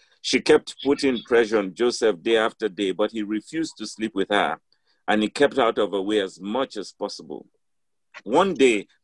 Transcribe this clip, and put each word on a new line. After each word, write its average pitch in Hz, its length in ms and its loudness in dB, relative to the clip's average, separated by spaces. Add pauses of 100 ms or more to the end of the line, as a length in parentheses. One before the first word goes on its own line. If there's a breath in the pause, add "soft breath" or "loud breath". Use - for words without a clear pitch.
(220)
She - 180 0
kept - 420 2
putting 135 400 0
pressure 113 360 2
on 95 140 -2
Joseph 113 480 0
day 113 160 2
after 110 320 0
day, 95 220 -2
but 104 220 -2
he 113 100 -6
refused 107 540 -6
to 110 100 -10
sleep 110 260 -8
with 95 180 -2
her, 87 300 0 (460)
and 107 160 0
he 107 60 0
kept 139 280 0
out 117 220 2
of 101 140 -2
her 98 100 -2
way 104 180 0
as 92 200 -8
much 104 360 -6
as 95 140 -12
possible. - 560 -12 (800)
One 160 300 2
day, 117 340 4 (160)